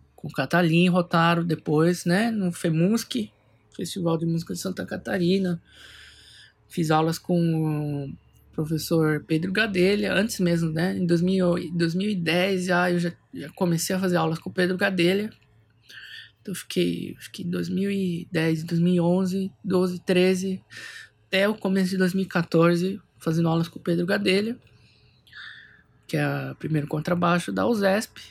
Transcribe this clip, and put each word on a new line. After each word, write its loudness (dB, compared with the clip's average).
com -14
Catalin 2
Rotaro 2
depois, 0
né, 2
no -2
femusc, 0
Festival -2
de -2
Música -4
de -8
Santa -6
Catarina. -2
Fiz -2
aulas 2
com -2
o -12
professor 0
Pedro 0
Gadelha, 2
antes 0
mesmo, 2
né? -2
Em 0
dois 4
mil, 2
dois 0
mil -2
e -2
dez 0
já, 2
eu 2
já, -2
já -12
comecei 0
a 0
fazer 0
aulas 0
com -12
o -10
Pedro 0
Gadelha. 0
Então -10
eu -8
fiquei, -4
fiquei -12
dois -4
mil -2
e -4
dez, 0
dois 0
mil 4
e 4
onze, 0
doze, 0
treze, 2
até 2
o 0
começo 0
de -4
dois 2
mil 0
e -6
quatorze, 2
fazendo 0
aulas 0
com -16
o -20
Pedro 0
Gadelha, 0
que -4
é -2
o -12
primeiro -2
contrabaixo 0
da 0
usesp. 0